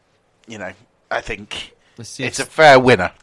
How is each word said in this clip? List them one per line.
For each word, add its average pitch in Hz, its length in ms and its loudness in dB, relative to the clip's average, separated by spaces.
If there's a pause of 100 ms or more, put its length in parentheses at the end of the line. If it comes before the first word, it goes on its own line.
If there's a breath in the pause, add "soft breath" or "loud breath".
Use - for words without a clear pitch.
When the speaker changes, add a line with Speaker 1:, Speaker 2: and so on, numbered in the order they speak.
(460)
Speaker 1:
you 110 120 -20
know, 95 140 -16 (380)
I 117 120 -8
think - 520 -16 (220)
Speaker 2:
Let's 113 140 -20
see - 140 -14
Speaker 1:
it's 127 140 -10
Speaker 2:
if 131 100 -8
Speaker 1:
a - 20 -20
fair 147 280 6
winner, 117 340 0 (100)